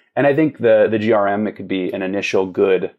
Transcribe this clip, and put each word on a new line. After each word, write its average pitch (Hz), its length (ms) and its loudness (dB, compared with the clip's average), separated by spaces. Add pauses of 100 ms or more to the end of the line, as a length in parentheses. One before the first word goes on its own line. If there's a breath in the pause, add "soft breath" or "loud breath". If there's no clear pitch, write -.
(160 soft breath)
And 131 100 0
I 143 100 2
think 151 220 0
the, 110 320 4
the 110 80 0
G 107 140 0
R 101 160 2
M, 104 180 -2
it 98 100 -6
could 95 120 -14
be 92 260 -4
an 98 80 -6
initial 95 460 -2
good, 92 520 0